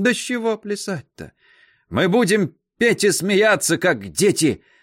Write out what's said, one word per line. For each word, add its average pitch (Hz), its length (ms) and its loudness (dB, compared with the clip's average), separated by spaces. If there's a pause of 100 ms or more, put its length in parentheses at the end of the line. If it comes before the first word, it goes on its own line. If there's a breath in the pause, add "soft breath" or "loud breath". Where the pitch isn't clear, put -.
«Да 240 140 2
с - 20 -4
чего 226 400 -4
плясать-то? 202 760 -10 (580 soft breath)
Мы 147 180 0
будем 202 480 0 (220)
петь 226 260 2
и 208 60 4
смеяться, 196 640 2
как 123 320 -2
дети!» 143 560 0 (180 soft breath)